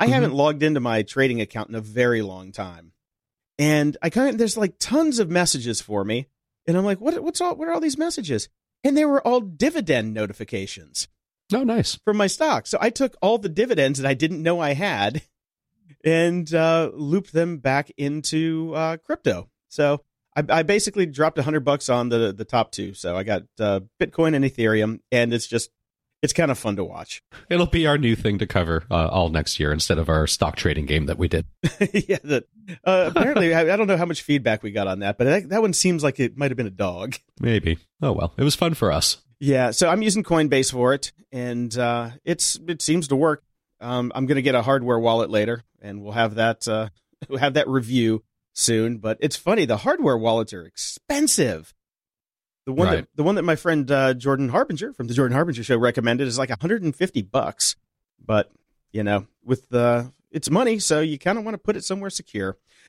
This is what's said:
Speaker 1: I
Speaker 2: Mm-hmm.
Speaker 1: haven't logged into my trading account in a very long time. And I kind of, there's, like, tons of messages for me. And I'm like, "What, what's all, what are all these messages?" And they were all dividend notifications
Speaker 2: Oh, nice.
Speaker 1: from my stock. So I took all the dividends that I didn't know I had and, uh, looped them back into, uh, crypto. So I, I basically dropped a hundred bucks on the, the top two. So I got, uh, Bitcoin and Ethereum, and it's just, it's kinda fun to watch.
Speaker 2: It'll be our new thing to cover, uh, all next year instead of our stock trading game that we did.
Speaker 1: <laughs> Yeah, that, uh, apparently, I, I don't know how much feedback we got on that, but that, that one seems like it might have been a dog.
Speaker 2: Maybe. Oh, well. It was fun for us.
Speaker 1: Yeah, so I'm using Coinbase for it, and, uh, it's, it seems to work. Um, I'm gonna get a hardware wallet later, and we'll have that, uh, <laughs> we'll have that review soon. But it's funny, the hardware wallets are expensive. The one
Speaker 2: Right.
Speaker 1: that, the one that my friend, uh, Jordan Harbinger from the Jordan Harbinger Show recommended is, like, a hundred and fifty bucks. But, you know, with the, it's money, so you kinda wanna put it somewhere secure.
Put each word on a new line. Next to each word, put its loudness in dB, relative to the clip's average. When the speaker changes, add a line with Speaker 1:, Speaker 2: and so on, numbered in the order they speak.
Speaker 1:
I 2
Speaker 2:
Mm-hmm. 4
Speaker 1:
haven't 2
logged 2
into 2
my 0
trading 0
account -8
in -12
a -6
very 0
long -10
time. -14
And 2
I 0
kind 2
of, -4
there's, 0
like, -2
tons 2
of 2
messages 0
for -2
me. -4
And 2
I'm 0
like, -2
"What, -2
what's -4
all, -2
what -8
are -2
all -4
these -2
messages?" -4
And 2
they 4
were 2
all 2
dividend 0
notifications -8
Speaker 2:
Oh, 0
nice. 0
Speaker 1:
from 2
my 2
stock. 0
So -2
I 2
took -2
all 2
the -4
dividends 0
that -2
I 4
didn't -2
know 2
I 0
had -2
and, 2
uh, 2
looped -2
them 0
back -2
into, -2
uh, -2
crypto. -4
So 0
I, 0
I 4
basically 0
dropped 0
a 0
hundred 0
bucks 0
on 2
the, 2
the -10
top 0
two. -8
So -6
I -4
got, -2
uh, 0
Bitcoin 0
and 2
Ethereum, 2
and 2
it's -2
just, -4
it's 0
kinda 0
fun -4
to -4
watch. -12
Speaker 2:
It'll 2
be 2
our 2
new 2
thing -2
to -2
cover, 0
uh, 2
all 0
next -2
year 0
instead 0
of 0
our 4
stock 0
trading 0
game 0
that -4
we 0
did. 0
Speaker 1:
<laughs> -2
Yeah, 0
that, -2
uh, 2
apparently, 2
I, 4
I 2
don't 2
know 2
how 0
much -6
feedback 0
we -8
got -2
on -4
that, -4
but 2
that, 2
that 0
one 2
seems 2
like 0
it 0
might 0
have -6
been -2
a -8
dog. -6
Speaker 2:
Maybe. 0
Oh, 0
well. -2
It 0
was 2
fun 0
for 0
us. 0
Speaker 1:
Yeah, 2
so 2
I'm 2
using 0
Coinbase 2
for 2
it, -6
and, -6
uh, -2
it's, -2
it -4
seems 0
to 0
work. 0
Um, -4
I'm -2
gonna 2
get 2
a 4
hardware 2
wallet 2
later, 0
and -14
we'll -12
have 0
that, 0
uh, -2
<laughs> -20
we'll -4
have 2
that 2
review 2
soon. 0
But -4
it's -2
funny, 0
the 0
hardware 0
wallets 0
are -14
expensive. -2
The -8
one 0
Speaker 2:
Right. 0
Speaker 1:
that, -6
the -2
one 2
that -2
my 2
friend, 0
uh, 2
Jordan 0
Harbinger -2
from -10
the -4
Jordan 2
Harbinger -2
Show 2
recommended 2
is, -4
like, -2
a -4
hundred -2
and 0
fifty -2
bucks. -2
But, 0
you -4
know, 0
with -4
the, 2
it's -6
money, 2
so 0
you -2
kinda -2
wanna -8
put -4
it -10
somewhere -6
secure. -8